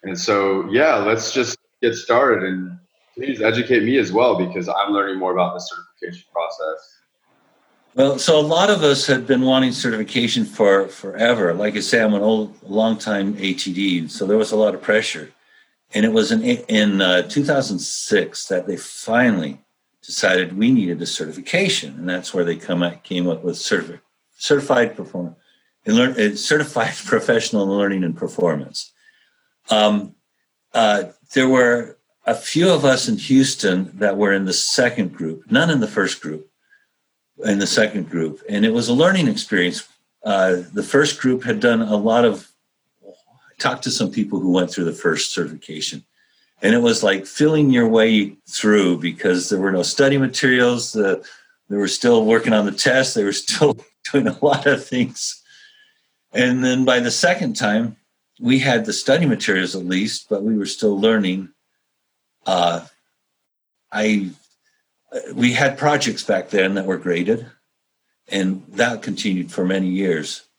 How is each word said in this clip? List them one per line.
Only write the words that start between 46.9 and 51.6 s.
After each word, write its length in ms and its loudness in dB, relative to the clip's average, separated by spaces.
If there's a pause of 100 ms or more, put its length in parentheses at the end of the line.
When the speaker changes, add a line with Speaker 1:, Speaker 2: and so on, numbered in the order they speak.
Speaker 2:
like 220 0
feeling 440 2
your 180 4
way 500 2 (120)
through 500 2
because 500 -2
there 100 0
were 120 0
no 120 0
study 340 2
materials. 760 2
The, 300 0 (460)